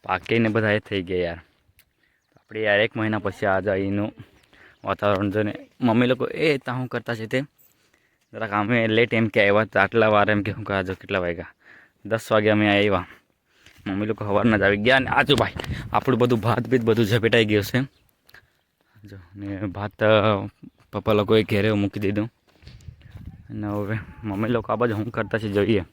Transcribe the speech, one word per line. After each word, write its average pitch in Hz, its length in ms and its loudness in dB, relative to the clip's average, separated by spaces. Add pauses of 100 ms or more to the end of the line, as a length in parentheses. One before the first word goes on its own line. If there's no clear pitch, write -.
પાકીને 113 460 -2
બધાએ 107 300 0
થઈ 101 220 -6
ગયા 90 160 -4
યાર. 85 240 -4 (960)
આપણે 110 240 -10
યાર 104 180 4
એક 113 180 0
મહિના 107 220 -2
પછી 101 260 -4
આ 95 140 2
જો 101 120 -2
અહીંનું 98 420 -2 (720)
વાતાવરણ 101 460 0
જોઈને 104 400 -4 (120)
મમ્મી 123 260 4
લોકો 127 200 -2
એ 151 300 -2
તા 127 160 -8
હું 127 140 -6
કરતા 120 280 -6
છે 110 120 -10
તે 131 140 -2 (920)
જરાક 107 180 -6
અમે 110 360 0
લેટ 110 260 2
એમ 113 140 2
કે 101 220 4
આવ્યા 107 160 4
તો 104 140 -2
આટલા 110 280 2
વાર 104 220 4
એમ 104 140 0
કે 104 80 -4
હું 101 140 -10
કે 95 80 -4
આ 95 80 0
જો 92 120 -4
કેટલા 95 260 -6
વાગ્યા? 87 340 -6 (520)
દસ 110 260 -4
વાગે 107 180 4
અમે 107 200 4
આવ્યા. 101 360 2 (800)
મમ્મી 101 200 -4
લોકો 107 200 -6
સવારના 104 320 2
જ 95 40 0
આવી 101 160 4
ગયા. 120 180 2
અને - 140 0
આ 135 140 2
જો 139 120 2
ભાઈ, 113 180 -2 (400)
આપણું 117 260 0
બધું 123 200 2
ભાત 110 200 0
ભીત 120 220 0
બધું 113 240 2
ઝપેટાઈ 113 400 2
ગયું 104 180 2
છે. 120 180 -2 (1300)
જો 98 100 -20 (180)
ને 101 220 -10
ભાત, 101 460 -6
અ, 107 440 4 (440)
પપ્પા 107 220 -2
લોકોએ 104 300 4
ઘેરે 107 280 0
મૂકી 101 280 -2
દીધું. 104 320 -4 (1160)
અને 107 180 -10
હવે 104 320 -6 (240)
મમ્મી 107 260 -4
લોકો 113 240 -2
આ - 20 0
બાજુ 113 200 0
હું 107 160 -6
કરતા 110 260 -6
છે 104 120 -6
જોઈએ. 101 420 2